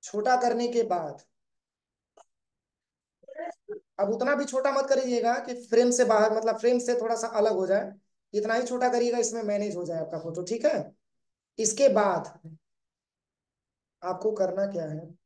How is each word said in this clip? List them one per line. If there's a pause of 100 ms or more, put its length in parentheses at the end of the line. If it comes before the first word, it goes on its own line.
छोटा
करने
के
बाद (2750)
अब
उतना
भी
छोटा
मत
करिएगा
कि
फ्रेम
से
बाहर,
मतलब
फ्रेम
से
थोड़ा
सा (100)
अलग
हो
जाए, (420)
इतना
ही
छोटा
करिएगा,
इसमें
मैनेज
हो
जाए
आपका
फोटो,
ठीक
है। (680)
इसके
बाद (1700)
आपको
करना
क्या
है (200)